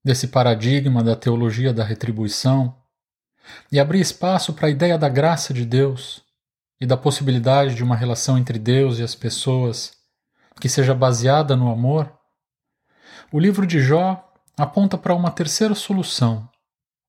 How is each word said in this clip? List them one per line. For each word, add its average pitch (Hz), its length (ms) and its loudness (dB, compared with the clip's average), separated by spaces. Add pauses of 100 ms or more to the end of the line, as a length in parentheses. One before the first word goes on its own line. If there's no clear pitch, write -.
desse 131 240 0
paradigma 123 760 2
da 113 120 2
teologia 117 560 0
da 113 120 -2
retribuição 113 920 -2 (960)
e 143 80 2
abrir 156 200 2
espaço 180 540 -2
para 156 140 -2
a 151 40 2
ideia 170 260 0
da 156 100 0
graça 147 460 0
de 123 100 -2
Deus 127 600 -2 (560)
e 135 80 -6
da 127 100 2
possibilidade 135 800 0
de 117 80 -4
uma 123 120 0
relação 120 440 0
entre 123 180 -2
Deus 123 400 2
e 117 60 -4
as 113 100 -6
pessoas 123 800 -4 (680)
que - 80 -4
seja 131 280 2
baseada 131 600 2
no 123 160 0
amor, 127 400 -2 (1200)
o 151 80 0
livro 196 280 2
de 165 120 0
Jó 170 480 2 (300)
aponta 196 400 0
para 180 160 0
uma 175 160 0
terceira 202 460 -2
solução 120 720 -2 (600)